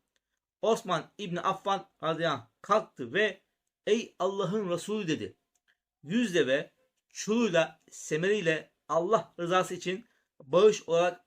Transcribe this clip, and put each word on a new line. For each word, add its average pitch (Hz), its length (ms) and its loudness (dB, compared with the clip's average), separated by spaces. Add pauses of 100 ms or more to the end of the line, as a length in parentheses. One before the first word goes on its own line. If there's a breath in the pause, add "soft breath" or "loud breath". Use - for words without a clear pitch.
(640)
Osman 185 560 0
İbni 175 220 -6
Affan 190 500 -2 (120)
radıyallahu 156 400 -2
anh - 60 -20 (120)
kalktı 143 520 -2
ve 196 300 0 (440)
"Ey 220 320 0
Allah'ın 196 520 -2
Resulü." 196 380 -4
dedi. 113 300 -4 (640)
"Yüz 196 320 -2
deve, 143 400 0 (340)
çuluyla, 196 840 0
semeriyle 165 840 -2 (140)
Allah 170 500 0
rızası 180 360 0
için 180 340 -8 (320)
bağış 175 480 4
olarak 170 380 0